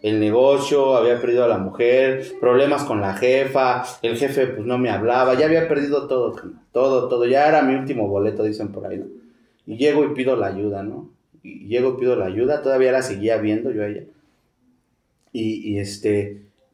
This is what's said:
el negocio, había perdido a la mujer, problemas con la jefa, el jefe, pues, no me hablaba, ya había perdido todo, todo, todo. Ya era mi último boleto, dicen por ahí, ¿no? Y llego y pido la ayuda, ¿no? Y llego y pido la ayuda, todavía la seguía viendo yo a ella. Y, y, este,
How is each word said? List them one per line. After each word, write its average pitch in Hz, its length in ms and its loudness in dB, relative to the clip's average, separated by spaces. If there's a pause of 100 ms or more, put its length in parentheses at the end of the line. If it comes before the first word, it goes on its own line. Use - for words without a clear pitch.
el 107 160 0
negocio, 135 800 4
había 120 240 4
perdido 120 240 2
a 117 40 4
la 104 100 2
mujer, 127 680 2 (160)
problemas 139 440 4
con 107 160 -4
la 98 140 -2
jefa, 127 720 2 (180)
el 113 140 -2
jefe, 131 320 0
pues, 107 180 -8
no 123 120 -2
me 123 120 0
hablaba, 123 480 2
ya 156 80 4
había 165 220 2
perdido 143 400 -2
todo, 123 260 0 (380)
todo, 131 360 0
todo. 120 180 0
Ya 139 220 4
era 156 140 4
mi 131 120 2
último 131 340 -4
boleto, 104 340 -2
dicen 107 300 -4
por 98 140 -12
ahí, 95 120 -8
¿no? - 80 -10 (600)
Y 107 100 -12
llego 147 280 4
y 143 100 0
pido 127 220 0
la 101 120 -2
ayuda, 98 340 -6
¿no? - 280 -12 (340)
Y 98 240 -18
llego 123 260 0
y - 60 -8
pido 123 160 0
la 95 100 -2
ayuda, 131 360 -2
todavía 131 300 2
la 131 100 0
seguía 107 340 -2
viendo 107 340 -2
yo 107 120 -4
a 104 60 -4
ella. 104 140 -10 (1300)
Y, 110 420 -6
y, 101 40 -2
este, 101 640 -4 (320)